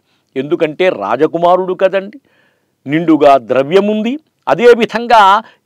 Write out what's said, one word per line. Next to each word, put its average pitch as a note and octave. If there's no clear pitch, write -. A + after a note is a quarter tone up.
ఎందుకంటే D#3
రాజకుమారుడు E3
కదండి, G3
నిండుగా D3
ద్రవ్యముంది, G3
అదేవిధంగా A3+